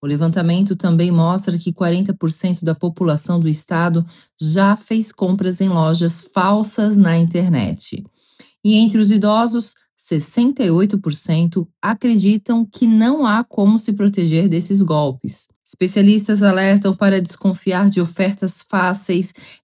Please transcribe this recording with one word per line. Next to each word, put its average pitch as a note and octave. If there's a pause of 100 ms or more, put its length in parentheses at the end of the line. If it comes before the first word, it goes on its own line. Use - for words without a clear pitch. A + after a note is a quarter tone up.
O C#3+
levantamento E3+
também F3
mostra E3+
que E3+
quarenta F3+
por E3+
cento F3+
da D#3+
população E3+
do D#3+
estado E3+ (340)
já G3
fez A3
compras F#3
em F#3+
lojas E3+
falsas G#3
na E3+
internet. E3+ (580)
E G#3+
entre G#3+
os G#3
idosos, A3 (300)
sessenta A#3+
e F3+
oito G3
por D#3+
cento E3 (120)
acreditam A3
que A3+
não A#3+
há A3
como G#3
se A3
proteger G3
desses F3+
golpes. D3+ (180)
Especialistas G3+
alertam G3
para G3
desconfiar F#3
de G3
ofertas F#3+
fáceis, F#3 (320)